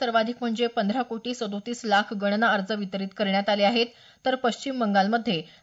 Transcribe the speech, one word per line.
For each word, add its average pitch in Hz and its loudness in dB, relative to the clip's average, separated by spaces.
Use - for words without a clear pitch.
सर्वाधिक 233 0
म्हणजे 233 0
पंधरा 233 0
कोटी 240 -6
सदोतीस 214 -6
लाख 214 2
गणना 202 0
अर्ज 202 2
वितरित 196 -4
करण्यात 196 0
आले 202 2
आहेत, 233 4
तर 262 0
पश्चिम 262 -2
बंगालमध्ये 202 2